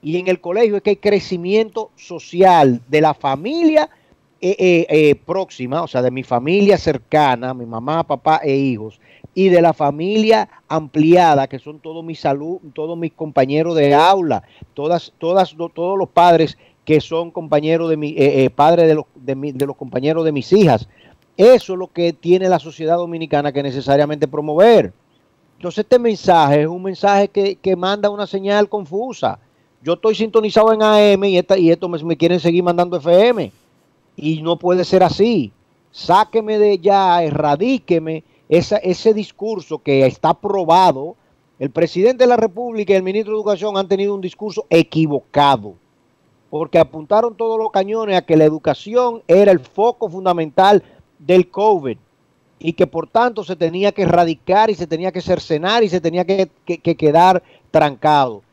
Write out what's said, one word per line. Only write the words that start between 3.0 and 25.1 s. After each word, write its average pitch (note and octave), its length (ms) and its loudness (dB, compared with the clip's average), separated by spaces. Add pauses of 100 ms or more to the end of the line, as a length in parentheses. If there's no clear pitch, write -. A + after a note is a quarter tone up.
familia, D4+ 760 -2 (540)
eh, F3+ 140 -2
eh, F3 320 2
eh, D3+ 340 4
próxima, E3 600 -8
o D#3 40 -10
sea, B2+ 140 -4
de B2+ 80 0
mi B2+ 140 -10
familia F3 520 0
cercana, C3 800 -2
mi B2 140 -12
mamá, B2 340 -6
papá D#3 420 -2
e C3+ 120 0
hijos, A#2 440 -4 (360)
y F#3+ 140 2
de F3 120 6
la E3 100 4
familia G3 760 0 (180)
ampliada, D#3 760 2
que C3+ 140 -14
son D3+ 200 -20
todos D#3+ 240 -16
mis E3 220 -12
salu-, D#3 340 -6 (140)
todos D#3+ 240 -10
mis E3 160 -8
compañeros D#3 600 -2
de C#3+ 180 2
aula, D#3+ 480 2 (320)
todas, D#3+ 460 -4
todas, F3 360 0
to-, E3 140 -10
todos F3+ 260 -6
los F#3+ 140 -4
padres E3+ 480 2 (280)
que D#3 160 2
son E3+ 280 -6
compañeros D#3+ 640 -2
de D#3 60 0
mi, D3+ 200 -6
eh, C#3 280 2
eh, B2+ 40 0
padres E3 380 2
de D#3 80 4
los, D3+ 180 -6
de C3 220 -8
mi, C#3+ 160 -10
de C3+ 160 -4
los C#3 80 -10
compañeros C#3+ 500 -4
de D#3 60 -2
mis C#3+ 220 -4
hijas. E3+ 360 4 (480)
Eso G#3 360 4
es F#3 60 -8
lo F#3 60 -8
que E3+ 260 -4
tiene F#3 380 0
la F3+ 80 2
sociedad D#3+ 400 -4
dominicana D#3+ 540 -4
que C#3 100 -4
necesariamente C#3+ 680 -2
promover. D3+ 640 2 (680)